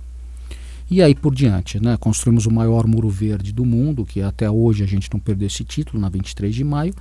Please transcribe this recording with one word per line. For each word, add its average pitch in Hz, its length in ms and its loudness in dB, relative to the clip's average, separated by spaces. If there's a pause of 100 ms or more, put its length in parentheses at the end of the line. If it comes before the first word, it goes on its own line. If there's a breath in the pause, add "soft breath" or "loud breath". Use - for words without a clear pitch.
(880 loud breath)
E 185 140 4
aí 143 140 8
por 143 180 0
diante, 104 480 0
né? 117 140 2
Construímos 117 500 2
o 113 60 2
maior 113 340 2
muro 113 220 2
verde 101 440 -2
do 123 120 -2
mundo, 123 420 0
que 98 160 -4
até 101 260 -2
hoje 110 360 2
a - 20 0
gente 98 260 -2
não 107 60 -4
perdeu 98 300 -2
esse - 160 -6
título, - 360 -6
na 98 80 -2
vinte 92 220 -4
e - 60 -12
três 101 180 -2
de 123 80 -2
maio. 147 380 -2